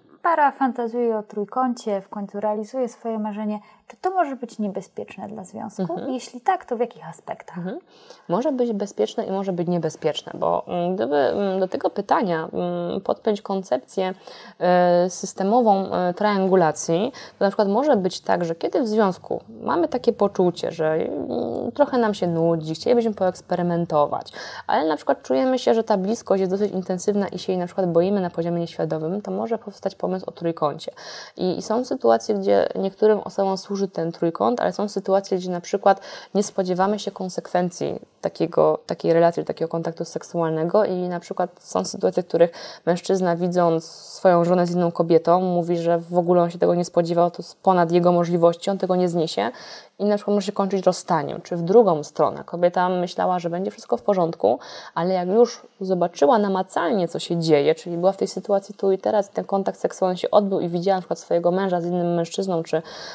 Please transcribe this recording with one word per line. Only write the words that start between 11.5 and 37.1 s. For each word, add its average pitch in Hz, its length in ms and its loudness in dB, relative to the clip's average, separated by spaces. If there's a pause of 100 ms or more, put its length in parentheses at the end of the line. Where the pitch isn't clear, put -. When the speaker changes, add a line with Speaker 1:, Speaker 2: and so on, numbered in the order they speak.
Speaker 2:
do 185 80 0
tego - 220 -2
pytania, 196 640 -2
mm, 175 480 -4
podpiąć 208 400 -2
koncepcję, 190 720 -4 (460)
e, 180 500 4
systemową, 196 840 2
e, 180 200 0
triangulacji, 190 960 2 (280)
to 196 60 2
na 196 40 2
przykład 196 180 0
może 254 300 4
być 180 240 -2
tak, 175 240 0
że 165 100 -2
kiedy 339 260 -2
w 240 60 0
związku 214 540 0 (220)
mamy 330 240 0
takie 240 260 0
poczucie, 196 580 0
że, 160 220 0
mm, - 800 -4
trochę 269 260 0
nam 220 160 2
się 185 140 -2
nudzi, 165 480 0
chcielibyśmy 233 380 2
poeksperymentować, 175 1200 -2 (360)
ale 160 200 0
na 302 80 0
przykład 277 260 -2
czujemy 262 380 0
się, 240 140 2
że 226 100 2
ta 220 140 2
bliskość 196 420 0
jest 190 120 0
dosyć 202 200 -2
intensywna 190 560 -2
i 180 120 -8
się - 140 -4
jej 185 60 -2
na 175 60 -2
przykład 175 260 -2
boimy 190 300 2
na 180 80 -2
poziomie 170 300 -4
nieświadomym, 165 600 -4
to 190 100 -8
może 220 260 -4
powstać 196 380 -8
pomysł 185 320 -4
o - 40 -6
trójkącie. 165 600 -4 (460)
I, 185 200 -2
i - 40 -8
są 233 240 -2
sytuacje, 226 500 2
gdzie 196 400 2
niektórym 196 440 2
osobom 190 380 -2
służy 196 300 -4
ten 170 240 -4
trójkąt, 185 500 0
ale 180 120 0
są 202 160 -4
sytuacje, 196 480 0
gdzie 180 140 -6
na 175 100 -4
przykład 196 400 2 (340)
nie 202 80 4
spodziewamy 190 560 0
się 202 120 -8